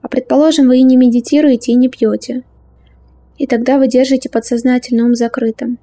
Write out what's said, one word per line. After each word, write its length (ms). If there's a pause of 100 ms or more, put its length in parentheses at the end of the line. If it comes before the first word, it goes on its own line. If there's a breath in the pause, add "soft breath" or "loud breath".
А 60
предположим, 600
вы 100
и 40
не 140
медитируете, 760
и 40
не 120
пьете. 560 (920)
И 80
тогда 320
вы 100
держите 400
подсознательный 760
ум 120
закрытым. 680